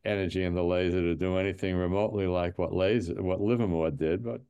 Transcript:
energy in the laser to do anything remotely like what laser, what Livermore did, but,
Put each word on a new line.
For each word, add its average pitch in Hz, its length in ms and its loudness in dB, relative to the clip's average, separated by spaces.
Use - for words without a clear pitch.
energy 95 380 0
in 90 100 0
the 87 100 0
laser 90 380 2
to 85 140 2
do 92 220 0
anything 95 380 -2
remotely 95 520 0
like 87 320 0
what 82 120 -2
laser, 92 520 0
what 92 180 0
Livermore 101 480 2
did, 78 340 0
but, 117 260 -8